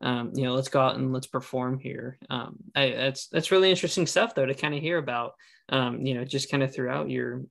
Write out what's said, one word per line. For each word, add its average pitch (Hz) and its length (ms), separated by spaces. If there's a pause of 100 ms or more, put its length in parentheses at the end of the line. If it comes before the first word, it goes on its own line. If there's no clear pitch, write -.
Um, 120 340
you 135 100
know, 127 100
let's 131 140
go 139 120
out 131 160
and 131 160
let's 127 140
perform 127 520
here." 131 400 (120)
Um, 120 260 (180)
I, 135 160
that's, 135 380
that's 160 220
really 190 200
interesting 180 360
stuff 220 280
though, 135 120
to 135 80
kinda 147 240
hear 160 200
about, 120 360 (340)
um, 127 380
you 131 80
know, 123 100
just 135 240
kinda 135 200
throughout 135 420
your, 123 400